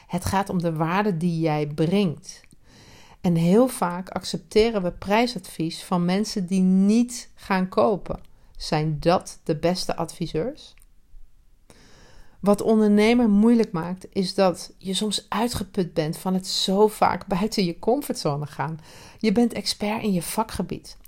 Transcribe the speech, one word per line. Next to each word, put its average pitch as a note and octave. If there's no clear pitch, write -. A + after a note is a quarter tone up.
Het F3+
gaat G3
om F3+
de E3+
waarde F3
die E3
jij D3+
brengt. E3
En F3
heel F3+
vaak F#3
accepteren G#3+
we F3
prijsadvies G3
van F3
mensen G3
die F#3
niet G3+
gaan F#3
kopen. G#3
Zijn D3+
dat -
de D#3+
beste F3
adviseurs? E3
Wat G3+
ondernemen A3
moeilijk A3
maakt, F3
is F#3+
dat F#3
je F#3+
soms G#3
uitgeput G3+
bent D#3+
van F#3
het F#3
zo G3+
vaak F#3
buiten G3+
je E3+
comfortzone E3+
gaan. D#3
Je A3
bent A#3
expert G#3+
in G#3
je F3
vakgebied, -